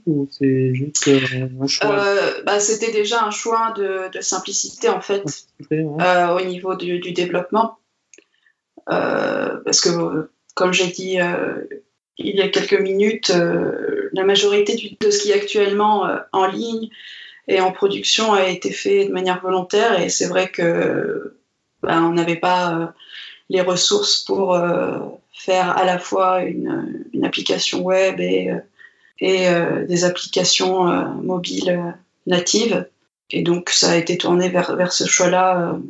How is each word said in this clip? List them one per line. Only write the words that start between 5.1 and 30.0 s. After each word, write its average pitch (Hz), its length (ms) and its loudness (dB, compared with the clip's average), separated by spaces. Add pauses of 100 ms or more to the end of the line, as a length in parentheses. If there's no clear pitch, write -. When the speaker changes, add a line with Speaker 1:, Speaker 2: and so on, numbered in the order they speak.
Speaker 1:
Simplicité, - 580 -6
ouais. 156 200 -2
Speaker 2:
euh, 180 320 4
au 185 80 -2
niveau 185 300 -6
du, 175 240 -4
du 175 140 -8
développement. 180 680 -2 (1120)
Euh, - 720 -2
parce - 160 0
que, - 80 2
euh, 165 420 -2 (240)
comme 185 200 2
j'ai 180 140 2
dit, 185 300 -4
euh, - 460 -2 (540)
il 196 180 -4
y 190 60 4
a 196 60 0
quelques 196 300 0
minutes, 196 520 0
euh, - 840 0
la 190 120 0
majorité 202 500 4
du, 208 160 -6 (100)
de 214 100 2
ce 202 120 2
qui 208 80 2
est 196 40 4
actuellement, 202 720 2
euh, 185 100 -2 (160)
en 190 120 2
ligne 226 460 -4 (580)
et 190 140 2
en 185 100 2
production 202 640 0
a 190 140 4
été 180 220 -4
fait 196 360 2
de 196 60 -4
manière 185 280 0
volontaire 185 580 2
et 175 120 -2
c'est - 160 -2
vrai 185 240 0
que, - 880 -2 (440)
bah, 165 200 2
on 170 100 2
n'avait 170 240 0
pas, 180 420 0
euh, 165 80 -4 (640)
les 185 140 2
ressources 196 600 2
pour, 196 320 0
euh, 175 440 0 (340)
faire 185 440 0
à 185 80 4
la 180 140 2
fois 185 440 0
une, - 720 -4
une 190 120 -2
application 180 580 -2
web 185 380 2
et, 185 300 0
euh, 180 80 -4 (600)
et, 185 300 2
euh, 170 380 0
des 175 180 2